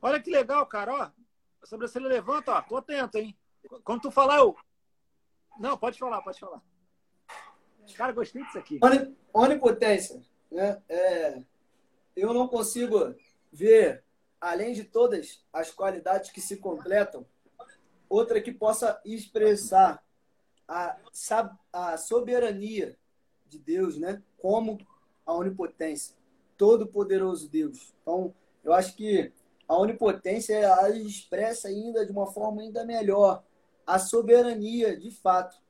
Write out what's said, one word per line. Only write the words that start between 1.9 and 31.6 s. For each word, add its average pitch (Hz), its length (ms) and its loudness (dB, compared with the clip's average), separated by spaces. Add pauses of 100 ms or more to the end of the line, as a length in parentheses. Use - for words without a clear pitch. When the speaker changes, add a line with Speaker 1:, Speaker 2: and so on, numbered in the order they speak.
Speaker 1:
levanta, 262 460 -2
ó. 175 100 0
Tô 226 140 -8
atento, 262 420 -6
hein? 214 180 -10 (460)
Quando 233 200 -6
tu 277 80 -6
falar, 269 280 4
eu 233 180 6 (1000)
Não, 254 180 -6
pode 240 220 -6
falar, 233 240 -8
pode 185 160 -14
falar. 190 240 -18 (1300)
Cara, 240 160 -4
gostei 240 320 -8
disso - 140 -14
aqui. 151 220 -12
Speaker 2:
Oni-, 269 360 4 (160)
onipotência, 226 920 2 (280)
né? 196 380 -4
É, 165 540 -2 (720)
eu 208 180 -2
não 247 140 0
consigo 220 680 -2 (380)
ver, 185 520 6 (360)
além 180 320 -4
de 214 120 -8
todas 226 680 0
as 160 200 -8
qualidades 190 580 -4
que - 100 -18
se 196 180 -10
completam, 190 680 -4 (840)
outra 226 320 2
que 240 120 -10
possa 214 520 -2
expressar 202 1000 2 (640)
a 175 300 -6 (160)
sab-, 214 460 -4 (140)
a 180 240 -4
soberania 220 1000 -2 (520)
de 151 100 -20
Deus, 165 400 -4
né? 190 240 -8 (140)
Como 214 420 -2 (480)
a 165 80 -4
onipotência, 170 800 -6 (420)
todo-poderoso 190 920 2
Deus. 151 440 -6 (100)
Então, 180 300 -4 (300)
eu 156 100 0
acho 185 220 2
que 208 380 -2 (340)
a 165 100 0
onipotência, 208 800 0
ela 196 360 4
expressa 214 800 -6